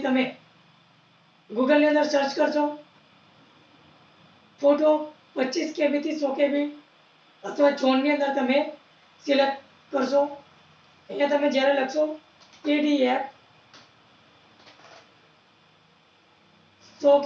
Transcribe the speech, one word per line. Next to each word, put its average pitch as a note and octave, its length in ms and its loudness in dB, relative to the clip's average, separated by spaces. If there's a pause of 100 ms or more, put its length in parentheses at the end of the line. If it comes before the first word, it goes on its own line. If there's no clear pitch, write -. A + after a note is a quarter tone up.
તમે B3+ 200 0 (1300)
Google-ની D4 400 2
અંદર D4 220 2
સર્ચ C#4 260 0
કરશો, D4+ 260 0 (2000)
ફોટો D4 300 4 (440)
પચીસ C#4 420 -4
કે D4 160 0
બીથી D4+ 300 -4
સો C#4 60 0 (100)
કે D4 160 2
બી D4 140 -2 (760)
અથવા C#4+ 380 2
ઝોનની C4 320 2
અંદર C#4 240 -2
તમે C4 200 2 (680)
સિલેક્ટ C#4 360 0 (320)
કરશો. C4+ 300 0 (880)
અહીંયા C#4+ 240 0
તમે C#4+ 240 0
જ્યારે C#4 240 2
લખશો D4+ 220 -2 (600)
પી D4 160 0
ડી D4 220 0 (100)
એફ C4+ 140 -4 (3750)
સો C#4+ 120 6 (140)